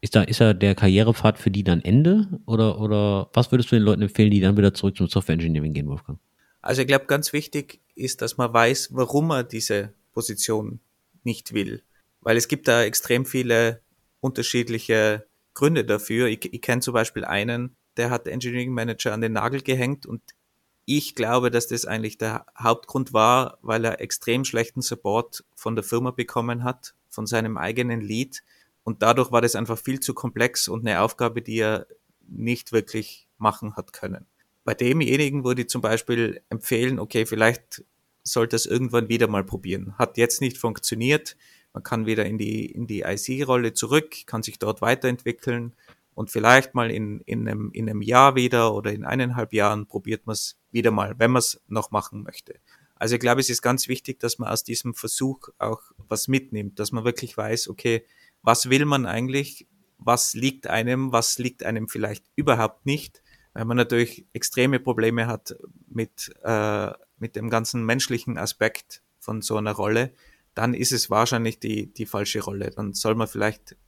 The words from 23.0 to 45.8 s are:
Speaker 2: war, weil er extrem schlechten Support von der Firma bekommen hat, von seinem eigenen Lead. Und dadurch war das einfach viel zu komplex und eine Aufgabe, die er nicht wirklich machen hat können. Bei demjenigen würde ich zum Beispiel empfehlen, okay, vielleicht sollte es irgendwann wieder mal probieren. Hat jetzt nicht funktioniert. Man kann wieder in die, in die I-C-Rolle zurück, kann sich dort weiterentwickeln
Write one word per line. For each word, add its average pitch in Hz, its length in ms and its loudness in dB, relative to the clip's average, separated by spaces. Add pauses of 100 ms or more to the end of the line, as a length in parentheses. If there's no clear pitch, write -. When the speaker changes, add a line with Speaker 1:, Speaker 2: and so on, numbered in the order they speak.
Speaker 2:
war, 120 500 4
weil 113 220 -2
er 113 160 -2
extrem - 460 -2
schlechten 117 360 -2
Support 113 600 -4 (120)
von 117 200 -4
der 107 80 -2
Firma 127 280 0
bekommen 120 520 -4
hat, - 300 -6 (160)
von 107 180 -8
seinem 110 300 0
eigenen 117 420 -2
Lead. 107 440 -6 (400)
Und 110 200 -4
dadurch 120 280 4
war 120 100 4
das 117 140 2
einfach 113 220 -4
viel 135 220 -4
zu - 160 -4
komplex 120 520 -2
und 113 200 -4
eine 95 140 2
Aufgabe, 113 420 0
die 113 160 -4
er 110 260 0 (420)
nicht 117 440 -6
wirklich - 560 -4 (100)
machen 107 380 -2
hat - 180 -12
können. - 320 -12 (380)
Bei 113 100 -2
demjenigen 139 720 0
würde 123 180 0
ich - 80 -6
zum 120 120 -4
Beispiel 113 680 0
empfehlen, 123 480 -2
okay, 110 300 -2
vielleicht 110 560 0 (400)
sollte 117 320 0
es 113 100 0
irgendwann 120 420 0
wieder 117 200 2
mal 101 160 0
probieren. 95 560 -8
Hat - 180 0
jetzt 117 240 2
nicht 131 160 -2
funktioniert. 120 800 -2 (340)
Man - 120 -12
kann 110 240 -4
wieder 110 180 0
in 104 140 -4
die, 107 260 -4
in 117 220 -8
die 107 140 -6
I-C-Rolle 127 720 -2
zurück, 143 520 0
kann 110 160 -6
sich - 160 -10
dort 107 240 -2
weiterentwickeln 120 920 -2 (420)